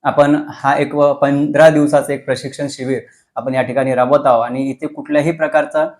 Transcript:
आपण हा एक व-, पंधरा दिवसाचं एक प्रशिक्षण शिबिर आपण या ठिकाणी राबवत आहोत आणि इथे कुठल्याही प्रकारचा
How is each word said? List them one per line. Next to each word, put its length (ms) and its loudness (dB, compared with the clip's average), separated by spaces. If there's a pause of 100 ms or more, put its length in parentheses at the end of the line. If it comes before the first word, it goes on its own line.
आपण 460 2
हा 260 -2
एक 200 -4
व-, 180 2
पंधरा 560 4
दिवसाचं 440 2
एक 120 -8
प्रशिक्षण 440 -6
शिबिर 300 -6 (360)
आपण 180 -6
या 80 0
ठिकाणी 340 -2
राबवत 300 2
आहोत 200 4
आणि 240 -6
इथे 180 -8
कुठल्याही 440 -2
प्रकारचा 560 -2 (120)